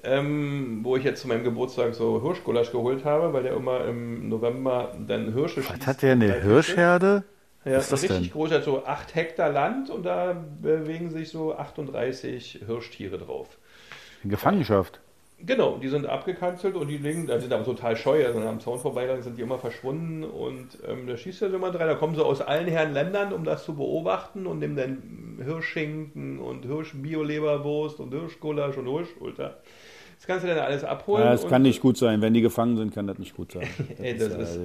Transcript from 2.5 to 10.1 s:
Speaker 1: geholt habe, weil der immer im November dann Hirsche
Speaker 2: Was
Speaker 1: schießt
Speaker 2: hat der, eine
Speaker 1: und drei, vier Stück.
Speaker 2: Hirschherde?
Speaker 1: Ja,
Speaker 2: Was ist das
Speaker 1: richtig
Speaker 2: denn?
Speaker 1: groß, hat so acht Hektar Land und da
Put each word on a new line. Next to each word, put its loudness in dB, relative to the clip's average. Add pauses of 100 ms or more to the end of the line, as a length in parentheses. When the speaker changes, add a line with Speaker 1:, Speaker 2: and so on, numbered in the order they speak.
Speaker 1:
geholt 0
habe, 2
weil 0
der 0
immer 0
im -4
November 0 (140)
dann -2
Hirsche 0
Speaker 2:
Was -4
Speaker 1:
schießt -6
Speaker 2:
hat 0
der, 8
eine 8
Speaker 1:
und 6
drei, 4
vier 0
Stück. 6
Speaker 2:
Hirschherde? 6 (400)
Speaker 1:
Ja, 2
Speaker 2:
Was 4
ist 0
das 2
Speaker 1:
richtig 2
Speaker 2:
denn? -2
Speaker 1:
groß, 0
hat 4
so 0
acht -6
Hektar 2
Land 0
und -6
da -2 (160)